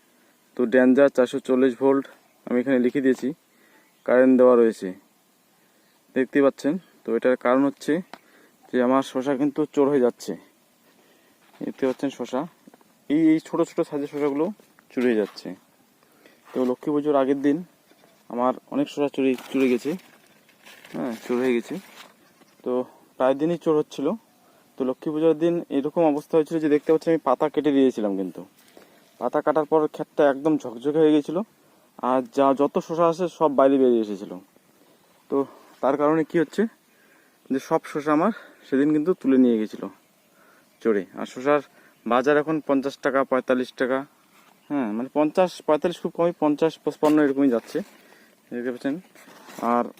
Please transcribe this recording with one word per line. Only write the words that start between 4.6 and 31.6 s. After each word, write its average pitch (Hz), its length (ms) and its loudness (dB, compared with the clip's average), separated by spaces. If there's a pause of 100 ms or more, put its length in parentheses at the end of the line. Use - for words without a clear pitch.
রয়েছে, 107 260 0 (1300)
দেখতে 131 300 -2
পাচ্ছেন। 139 280 0 (300)
তো - 140 -10
এটার 127 280 0
কারণ 131 240 2
হচ্ছে - 240 -4 (760)
যে 123 80 -4 (100)
আমার 131 240 2
শশা 135 300 -4
কিন্তু 147 200 -2 (140)
চোর 143 160 4
হয়ে 135 140 2
যাচ্ছে। - 260 -4 (1300)
দেখতে - 220 -10
পাচ্ছেন 131 300 -4
শশা, 127 240 -8 (720)
এই, 160 80 2 (100)
এই 156 160 2
ছোট 170 120 -4 (100)
ছোট - 100 -8 (100)
সাইজের 147 240 -8
শশাগুলো 147 320 -2 (460)
চুরি 123 180 -2
হয়ে 110 120 2
যাচ্ছে। - 260 -8 (1040)
তো - 60 -8 (120)
লক্ষ্মী 127 240 -6
পুজোর 147 280 0
আগের 139 240 0
দিন 147 120 2 (760)
আমার 123 200 -2 (200)
অনেক 139 200 -2
শশা 143 220 -2
চুরি, 135 160 0 (200)
চুরি 135 200 0
গেছে, 127 200 -2 (1000)
হ্যাঁ, 143 200 -8 (120)
চোর 123 180 -4
হয়ে 131 140 0
গেছে। 127 180 -8 (880)
তো 123 80 -6 (460)
প্রায় 135 240 2
দিনই 165 240 -2
চোর 156 160 2
হচ্ছিল। 143 280 -4 (680)
তো 131 120 -4
লক্ষ্মী 131 240 -6
পুজোর 156 300 2
দিন 170 120 2 (220)
এরকম 151 340 -2
অবস্থা 147 260 -6
হয়েছিল 160 260 0
যে 151 120 2
দেখতে 147 160 0
পাচ্ছেন 160 220 0
আমি 156 140 0
পাতা 131 260 2
কেটে 147 240 0
দিয়েছিলাম, 120 420 2
কিন্তু 92 220 -8 (800)
পাতা 123 260 -2
কাটার 151 260 0
পর 156 80 4 (160)
ক্ষেতটা - 280 -2 (100)
একদম 147 280 -2
ঝকঝকে 123 420 -4
হয়ে 151 120 4
গেছিলো। 156 260 -2 (680)